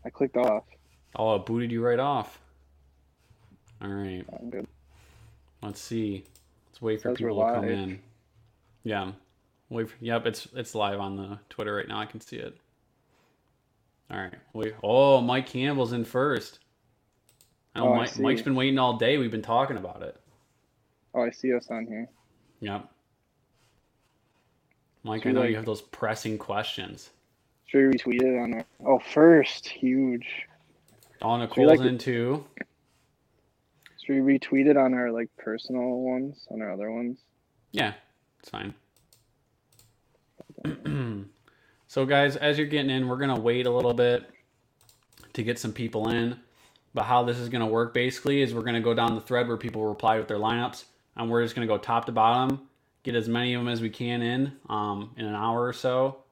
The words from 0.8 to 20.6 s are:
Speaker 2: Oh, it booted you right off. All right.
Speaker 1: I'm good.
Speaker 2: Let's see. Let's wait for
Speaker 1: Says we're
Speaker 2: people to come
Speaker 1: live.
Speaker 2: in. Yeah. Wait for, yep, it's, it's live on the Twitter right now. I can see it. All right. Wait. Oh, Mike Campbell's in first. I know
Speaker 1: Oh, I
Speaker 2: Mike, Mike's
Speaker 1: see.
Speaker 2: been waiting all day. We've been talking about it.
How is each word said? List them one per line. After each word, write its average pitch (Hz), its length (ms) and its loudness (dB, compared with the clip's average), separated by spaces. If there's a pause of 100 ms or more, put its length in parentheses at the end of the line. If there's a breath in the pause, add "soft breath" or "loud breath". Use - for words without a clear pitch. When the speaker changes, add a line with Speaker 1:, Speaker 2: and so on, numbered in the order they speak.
Speaker 2:
Oh, 110 200 2
it 98 100 -4
booted 117 260 -4
you 117 120 -4
right 120 160 2
off. 139 400 -4 (1400)
All 98 80 -8
right. 95 360 -8 (140)
Speaker 1:
I'm 120 100 -12
good. - 180 -10 (920 soft breath)
Speaker 2:
Let's 104 200 -12
see. 107 440 -6 (420)
Let's - 140 -20
wait 110 200 -2
for 120 80 -4
Speaker 1:
Says 123 120 -4
we're 117 80 -2
Speaker 2:
people 107 160 2
to 117 60 2
come 104 140 -2
Speaker 1:
live. 101 40 -2
Speaker 2:
in. 95 300 -4 (840)
Yeah. 101 280 -4 (580)
Wait 113 200 -6
for, - 120 -20
yep, 117 240 -4
it's, - 300 -4
it's 120 200 -10
live 101 240 -2
on 98 160 -6
the 98 240 -10 (100)
Twitter 104 260 -6
right 101 120 -6
now. 107 120 -8
I 107 60 -6
can 107 160 -16
see - 160 -16
it. - 200 -12 (1500)
All 95 80 -8
right. 92 140 -10 (200)
Wait. 110 300 -6
Oh, 131 380 8
Mike 127 260 0
Campbell's 127 460 -2
in 117 120 -4
first. 131 540 -2 (1160)
I 113 60 -4
know 123 80 4
Speaker 1:
Oh, 123 40 6
I 117 100 2
Speaker 2:
Mike, 123 160 -6
Mike's 131 220 2
Speaker 1:
see. - 20 -12
Speaker 2:
been 135 120 0
waiting 135 240 2
all 123 180 2
day. 123 200 4
We've 120 140 -2
been 110 100 -4
talking 123 360 0
about 92 260 -12
it. - 140 -14 (1000)